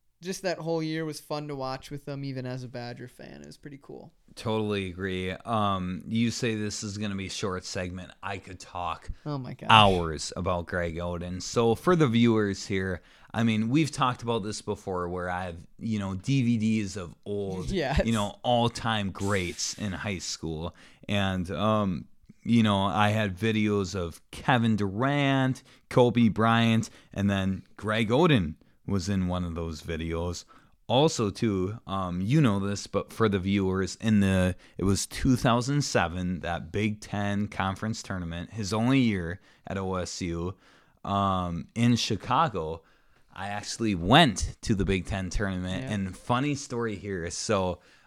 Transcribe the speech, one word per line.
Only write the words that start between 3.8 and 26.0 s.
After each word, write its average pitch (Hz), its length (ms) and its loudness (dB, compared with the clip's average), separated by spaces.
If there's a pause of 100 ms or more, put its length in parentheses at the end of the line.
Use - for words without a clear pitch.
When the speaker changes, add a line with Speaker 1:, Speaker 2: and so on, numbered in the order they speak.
Speaker 1:
cool. - 300 -18 (240)
Speaker 2:
Totally 104 540 -2
agree. 92 420 -4
Um, 95 760 -2
you 113 220 2
say 113 260 -2
this 107 280 -6
is 104 160 -8
gonna 101 160 -4
be 98 100 -6
a 90 60 -8
short 92 340 -6
segment. 92 460 -8 (100)
I 98 160 -8
could 95 220 -16
talk 87 500 -8 (160)
Speaker 1:
Oh 147 140 -4
my 127 160 -10
gosh. - 160 -14
Speaker 2:
hours 90 680 8
about 90 300 -2
Greg 87 300 -4
Oden. 87 440 -6
So 117 320 2
for 180 220 4
the 156 120 6
viewers 110 600 4
here, 95 340 -4 (320)
I 117 100 0
mean, 113 260 2
we've 143 220 2
talked 127 320 -2
about 117 200 -2
this 104 180 -6
before 90 480 -4
where 90 200 -4
I've, 90 280 -6 (220)
you 110 200 -2
know, 95 160 -4
D 135 280 0
V 117 140 2
Ds 107 400 0
of 90 160 -10 (120)
old, 101 460 -4
Speaker 1:
<laughs> - 0 -
Yes. 147 340 0
Speaker 2:
you 113 80 0
know, 104 300 -2
all-time 113 680 2
greats 95 640 -2
in 101 160 -4
high 90 280 -4
school. 80 560 -6 (340)
And, 95 420 0
um, 101 540 0 (380)
you 117 200 6
know, 101 220 4
I 101 240 2
had 104 280 0
videos 104 580 0
of 85 260 -6 (100)
Kevin 117 440 2
Durant, 131 840 0 (280)
Kobe 120 400 6